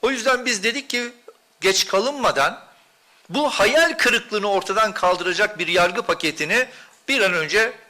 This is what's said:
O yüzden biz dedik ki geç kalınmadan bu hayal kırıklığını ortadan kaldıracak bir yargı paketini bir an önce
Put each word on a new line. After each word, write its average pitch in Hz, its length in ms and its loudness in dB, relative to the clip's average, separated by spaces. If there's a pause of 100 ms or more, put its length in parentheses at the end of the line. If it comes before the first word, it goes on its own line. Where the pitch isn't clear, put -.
O 247 100 2
yüzden 247 340 0
biz 214 180 -2
dedik 247 260 -4
ki 240 240 -4 (480)
geç 190 260 0
kalınmadan 202 760 0 (680)
bu 277 200 0
hayal 285 480 2
kırıklığını 214 540 0
ortadan 196 420 0
kaldıracak 180 680 0
bir 170 80 -4
yargı 180 340 2
paketini 165 640 -2 (400)
bir 269 140 0
an 185 120 2
önce 175 400 0 (160)